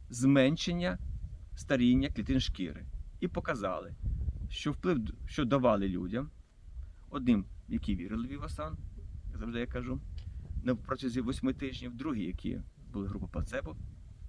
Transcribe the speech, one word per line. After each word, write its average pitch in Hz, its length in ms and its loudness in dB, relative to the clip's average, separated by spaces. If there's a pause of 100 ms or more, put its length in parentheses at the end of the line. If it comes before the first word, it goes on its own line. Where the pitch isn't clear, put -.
зменшення 143 880 4 (580)
старіння 131 540 6
клітин 131 300 2
шкіри. - 460 -2 (340)
І 180 80 0
показали, 98 680 -2 (540)
що - 220 -2
вплив 170 280 2
д-, 104 140 -2 (120)
що - 200 0
давали 113 440 6
людям, 92 400 -2 (800)
одним, 120 360 4 (220)
які 113 280 0
вірили 110 320 -2
в - 20 -6
Вівасан, 151 480 -6 (520)
як - 80 -6
завжди 117 220 -2
я 123 80 0
кажу, 123 340 -2 (640)
на 123 120 4
протязі 127 460 -2
восьми 131 320 2
тижнів, 123 420 -6
другі, 123 280 -2
які 90 380 -4 (320)
були 98 140 -2
група 95 200 -4
плацебо, 151 480 -4 (540)